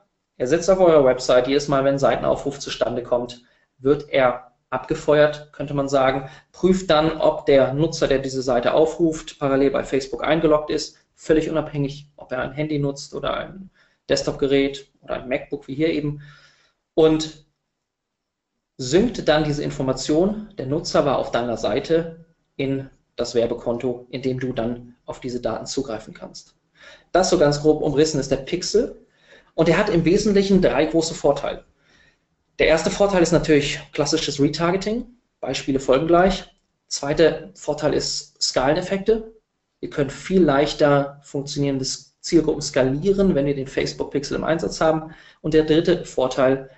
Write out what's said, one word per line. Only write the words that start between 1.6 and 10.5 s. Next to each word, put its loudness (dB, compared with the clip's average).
Mal, 0
wenn 2
ein -2
Seitenaufruf 0
zustande -4
kommt, -4
wird 0
er 0
abgefeuert, 0
könnte -8
man -2
sagen. 0
Prüft 2
dann, 4
ob 0
der 4
Nutzer, 0
der 2
diese -6
Seite 0
aufruft, 0
parallel 2
bei -2
Facebook -4
eingeloggt 2